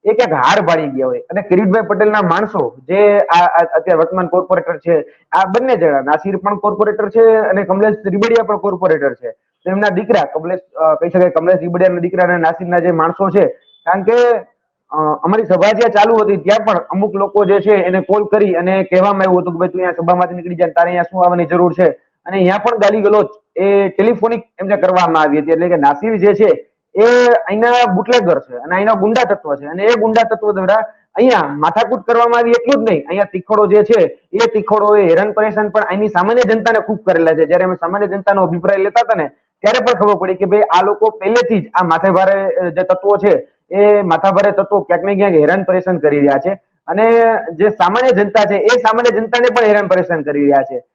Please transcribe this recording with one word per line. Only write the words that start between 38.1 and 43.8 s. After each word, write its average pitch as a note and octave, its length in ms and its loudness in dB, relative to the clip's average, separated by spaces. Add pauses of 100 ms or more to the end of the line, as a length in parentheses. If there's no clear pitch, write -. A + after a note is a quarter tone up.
અભિપ્રાય F3 360 -2
લેતા G3 220 0
હતા G3+ 220 -2
ને C#3 60 -4 (320)
ત્યારે G#3+ 240 0
પણ A3+ 160 0
ખબર G#3 140 2
પડી F#3 200 -4
કે F#3 100 -4
ભાઈ G3+ 160 2
આ F#3 220 2
લોકો G#3 280 0
પહેલેથી A3 500 -2
જ - 140 -14
આ F3+ 100 2
માથે E3 260 0
ભારે, F#3+ 440 0
અ, F3+ 140 -2
જે E3+ 140 -4
તત્વો F#3 340 0
છે G3+ 320 0 (220)
એ G#3 320 4